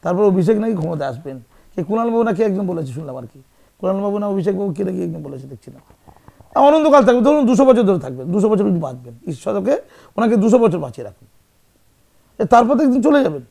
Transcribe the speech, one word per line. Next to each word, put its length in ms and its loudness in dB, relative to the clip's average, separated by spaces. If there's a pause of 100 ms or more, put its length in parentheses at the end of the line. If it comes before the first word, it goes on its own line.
তারপর 220 -2
অভিষেক 340 2
নাকি 180 -2
ক্ষমতায় 340 -6
আসবেন। 300 -12 (360)
কে, 80 -6
কুণাল 260 -2
বাবু 140 0
নাকি 200 0
একজন 240 -2
বলেছে, 260 -8
শুনলাম 240 -12
আর 160 -14
কি। 80 -20 (360)
কুণাল 240 -4
বাবু 160 -4
না 100 -4
অভিষেক 300 -2
বাবু 160 -4
কে 100 -6
নাকি 200 -6
একজন 200 -8
বলেছে, 240 -14
দেখছি 240 -20
না। 80 -20 (800)
অনন্তকাল 460 6
থাকবে, 160 4
ধরুন 240 4
দুশো 200 4
বছর 180 4
ধরে 160 2
থাকবেন, 320 -10
দুশো 180 0
বছর 140 0
উনি 160 0
বাঁচবেন, 340 -12 (140)
ঈশ্বরকে 540 -4 (360)
ওনাকে 180 0
দুশো 240 4
বছর 200 2
বাঁচিয়ে 260 -12
রাখুন। 220 -20 (1120)
এ, 60 0
তারপর 320 4
তো 60 2
একদিন 180 2
চলে 220 4
যাবেন। 280 -4